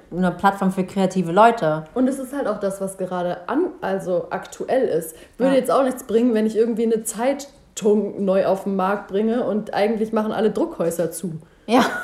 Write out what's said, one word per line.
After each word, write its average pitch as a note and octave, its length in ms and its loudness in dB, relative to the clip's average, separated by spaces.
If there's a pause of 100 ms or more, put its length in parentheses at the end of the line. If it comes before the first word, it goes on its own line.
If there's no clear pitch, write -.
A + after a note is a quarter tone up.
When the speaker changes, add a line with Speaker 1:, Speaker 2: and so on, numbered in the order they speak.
(100)
Speaker 1:
eine F3+ 220 0
Plattform G3 400 0
für F#3+ 120 -2
kreative F#3 480 -2
Leute. E3+ 520 4 (100)
Speaker 2:
Und B3+ 140 2
es C4+ 100 -2
ist C4+ 160 -10
halt C4 140 -4
auch G#3 100 -4
das, G3 220 -4
was F#3+ 160 -6
gerade F3+ 500 -4
an-, D#4 240 0 (120)
also F3+ 480 -2
aktuell - 580 -2
ist. E3 260 -2 (220)
Würde C4+ 160 2
Speaker 1:
Ja. C4+ 80 4
Speaker 2:
jetzt E3 100 0
auch B3+ 140 4
nichts - 200 -4
bringen, A3+ 280 2
wenn G#3+ 140 2
ich G#3+ 100 -2
irgendwie A3+ 280 2
eine A3 200 0
Zeitung G#3 1200 -2
neu F#3+ 200 2
auf F#3+ 200 0
den G3 100 -2
Markt G3 340 -2
bringe A3 360 0
und G#3 280 -2
eigentlich A3 400 0
machen G#3+ 200 0
alle A3 180 2
Druckhäuser F3 640 -2
zu. E3+ 220 -8 (320)
Speaker 1:
Ja. A#3+ 180 4 (200)